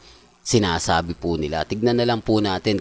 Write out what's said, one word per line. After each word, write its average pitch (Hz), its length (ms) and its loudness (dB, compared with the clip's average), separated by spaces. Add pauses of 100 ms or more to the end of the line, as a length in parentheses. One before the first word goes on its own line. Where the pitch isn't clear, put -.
(440)
sinasabi 85 720 0
po 85 240 -2
nila. 78 240 -2
Tignan 117 320 0
na 120 80 2
lang 117 160 0
po 107 240 2
natin 98 360 0